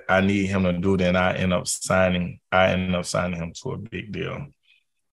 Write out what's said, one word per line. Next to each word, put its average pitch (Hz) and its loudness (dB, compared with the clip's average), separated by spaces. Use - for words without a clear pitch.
I 95 4
need 98 2
him 98 0
to 90 2
do, 92 0
then 90 2
I 92 2
end 92 0
up 90 -2
signing, 90 0
I 95 6
end 92 0
up 90 -2
signing 90 -2
him 82 -8
to 90 -8
a 92 -8
big 92 -12
deal. 87 -8